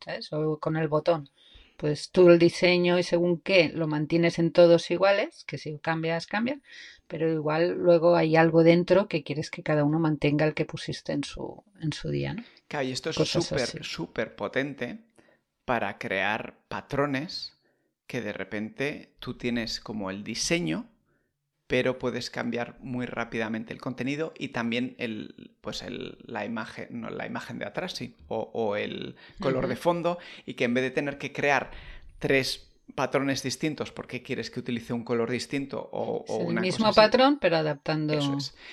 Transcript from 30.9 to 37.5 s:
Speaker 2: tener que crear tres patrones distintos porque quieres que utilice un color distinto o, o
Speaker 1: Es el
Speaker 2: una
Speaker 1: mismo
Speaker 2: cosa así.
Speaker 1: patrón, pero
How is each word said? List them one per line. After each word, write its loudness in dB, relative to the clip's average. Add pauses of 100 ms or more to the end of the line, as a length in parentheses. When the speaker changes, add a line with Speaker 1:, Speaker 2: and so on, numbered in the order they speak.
Speaker 2:
tener -4
que -10
crear 0 (480)
tres 0 (240)
patrones -2
distintos -4
porque -12
quieres -6
que -8
utilice -6
un -4
color -2
distinto -6
o, -4
o -4
Speaker 1:
Es -2
el -2
Speaker 2:
una 0
Speaker 1:
mismo 0
Speaker 2:
cosa 8
así. 8
Speaker 1:
patrón, 6
pero 2